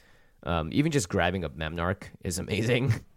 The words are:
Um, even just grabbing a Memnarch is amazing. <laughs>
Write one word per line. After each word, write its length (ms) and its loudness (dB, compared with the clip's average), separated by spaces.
Um, 300 0
even 180 2
just 180 0
grabbing 340 2
a 60 -4
Memnarch 540 -2
is 160 -2
amazing. 600 2
<laughs> 40 -14